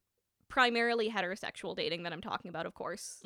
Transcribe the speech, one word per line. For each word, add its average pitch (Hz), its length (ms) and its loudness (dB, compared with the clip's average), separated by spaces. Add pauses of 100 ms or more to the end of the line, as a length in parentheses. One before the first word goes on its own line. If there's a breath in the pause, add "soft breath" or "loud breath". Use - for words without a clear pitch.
(460)
primarily 233 640 4
heterosexual 185 640 -4
dating 170 300 -2
that 170 80 -4
I'm 160 80 -8
talking 208 280 -6
about, 170 160 -4
of 180 100 -8
course. - 520 -8